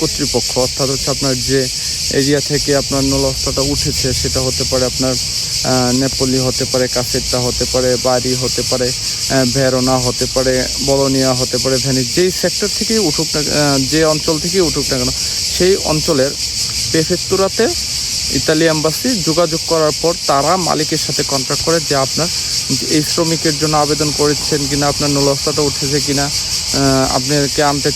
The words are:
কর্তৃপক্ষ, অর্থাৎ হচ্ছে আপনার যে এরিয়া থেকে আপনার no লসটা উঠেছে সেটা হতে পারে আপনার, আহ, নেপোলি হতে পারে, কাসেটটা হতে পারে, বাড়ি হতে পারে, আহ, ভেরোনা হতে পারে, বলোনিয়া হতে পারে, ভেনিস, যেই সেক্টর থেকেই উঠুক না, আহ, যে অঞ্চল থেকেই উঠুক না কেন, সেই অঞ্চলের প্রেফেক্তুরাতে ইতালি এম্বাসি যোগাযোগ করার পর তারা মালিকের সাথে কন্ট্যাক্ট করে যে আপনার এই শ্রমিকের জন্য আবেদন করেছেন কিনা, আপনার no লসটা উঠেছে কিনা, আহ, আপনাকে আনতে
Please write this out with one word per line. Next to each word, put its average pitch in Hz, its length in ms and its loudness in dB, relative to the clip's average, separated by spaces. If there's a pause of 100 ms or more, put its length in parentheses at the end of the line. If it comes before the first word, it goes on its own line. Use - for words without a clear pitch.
কর্তৃপক্ষ, 143 580 -2
অর্থাৎ 127 320 0
হচ্ছে 135 200 -2
আপনার 131 300 -2
যে 127 280 0 (440)
এরিয়া 139 280 2
থেকে 143 360 0
আপনার 139 260 0
no 135 120 0
লসটা 135 460 0
উঠেছে 139 520 0
সেটা - 280 -2
হতে 123 300 -2
পারে 127 140 2
আপনার, 131 300 0 (500)
আহ, 127 320 2
নেপোলি 131 420 0
হতে 127 260 0
পারে, 127 240 0
কাসেটটা 123 520 -2
হতে 123 320 0
পারে, 127 320 2
বাড়ি 127 300 2
হতে 123 360 -2
পারে, 127 220 0 (380)
আহ, 135 140 4
ভেরোনা 127 540 2
হতে 123 360 -2
পারে, 131 300 2 (220)
বলোনিয়া 135 480 2
হতে 127 240 -2
পারে, 131 180 0
ভেনিস, 127 380 0
যেই 180 160 4
সেক্টর 185 380 -2 (100)
থেকেই 220 200 0
উঠুক 165 360 0
না, 156 60 0
আহ, 147 380 2 (120)
যে 156 140 4
অঞ্চল 156 340 2
থেকেই 175 220 0
উঠুক 143 320 0
না 135 60 0
কেন, 123 100 -2 (500)
সেই 185 180 4
অঞ্চলের 147 540 2 (600)
প্রেফেক্তুরাতে 185 760 0 (680)
ইতালি 160 320 2
এম্বাসি 160 600 0
যোগাযোগ 160 400 2
করার 156 260 2 (100)
পর 170 120 2 (120)
তারা 147 300 4
মালিকের 156 420 0
সাথে 147 240 -2
কন্ট্যাক্ট 139 420 -2
করে 165 240 2
যে 147 80 2
আপনার 135 320 0 (640)
এই 156 120 2
শ্রমিকের 160 560 0
জন্য 151 180 0
আবেদন 147 420 2
করেছেন 147 520 0
কিনা, 143 160 0
আপনার 143 240 0
no 139 100 2
লসটা 139 420 0
উঠেছে 143 380 0
কিনা, 139 240 0
আহ, 135 920 0
আপনাকে 139 480 0
আনতে 143 340 2